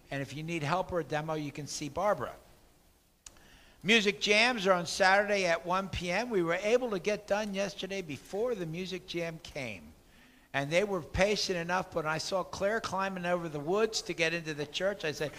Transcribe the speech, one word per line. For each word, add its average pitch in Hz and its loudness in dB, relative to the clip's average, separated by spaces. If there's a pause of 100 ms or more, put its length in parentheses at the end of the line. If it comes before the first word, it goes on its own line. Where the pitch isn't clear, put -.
(120)
And 139 -2
if 131 -8
you 151 -6
need 165 -4
help 175 0
or 180 0
a 160 0
demo, 151 -4
you 151 -4
can 147 -8
see 143 -6
Barbara. 165 0 (1500)
Music 202 4
jams 214 4
are 196 8
on 175 2
Saturday 196 4
at 170 2
one 185 0
P 175 -4
M. 226 -2
We 196 2
were 170 2
able 233 2
to 196 0
get 208 -2
done 202 -2
yesterday 190 -4
before 190 -4
the 180 -4
music 180 -6
jam 165 -6
came. 110 -8 (720)
And 143 0
they 175 4
were 196 0
patient 190 2
enough, 175 -2
but 160 -2
when 156 0
I 160 -2
saw 185 -2
Claire 208 0
climbing 190 -4
over 175 0
the 151 -6
woods 202 2
to 175 -4
get 160 2
into 160 -4
the 147 -4
church, - -2
I 156 0
said, 147 -4